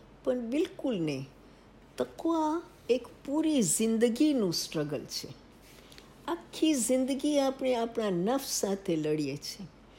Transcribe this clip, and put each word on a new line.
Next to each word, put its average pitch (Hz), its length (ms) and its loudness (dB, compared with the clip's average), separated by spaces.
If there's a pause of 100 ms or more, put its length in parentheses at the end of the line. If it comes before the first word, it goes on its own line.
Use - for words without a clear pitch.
(240)
પણ 254 160 0
બિલકુલ 262 560 -2
નહીં. 147 340 -4 (680)
તકવા 320 640 -2 (280)
એક 247 180 0 (180)
પૂરી 302 360 2
જિંદગીનું 226 920 2
સ્ટ્રગલ 147 500 -4
છે. - 420 -12 (840)
આખી 311 460 0
જિંદગી 262 640 2
આપણે 262 360 2
આપણા 233 340 0
નફ્સ 208 400 0
સાથે 196 460 -2
લડીએ 151 420 0
છીએ. - 300 -12 (320)